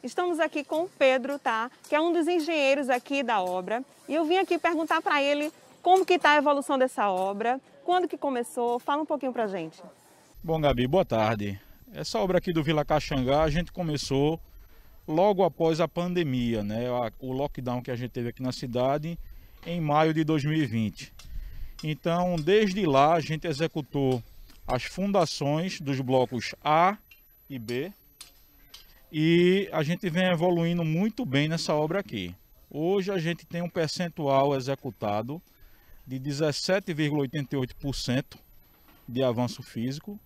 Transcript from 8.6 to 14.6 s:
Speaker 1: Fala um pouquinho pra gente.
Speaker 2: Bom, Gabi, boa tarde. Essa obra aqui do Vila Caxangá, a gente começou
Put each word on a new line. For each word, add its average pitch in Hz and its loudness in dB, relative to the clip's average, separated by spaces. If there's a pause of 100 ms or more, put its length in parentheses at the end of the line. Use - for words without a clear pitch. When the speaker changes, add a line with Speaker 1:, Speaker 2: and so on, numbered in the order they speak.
Speaker 1:
Fala 294 -2
um - -2
pouquinho 277 -4
pra 233 -2
gente. 170 -8 (600)
Speaker 2:
Bom, 160 -2
Gabi, 131 2
boa 175 4
tarde. 107 0 (360)
Essa 156 -6
obra 185 2
aqui 180 -2
do 160 2
Vila 151 0
Caxangá, 143 0
a 160 2
gente 165 -2
começou 151 0 (720)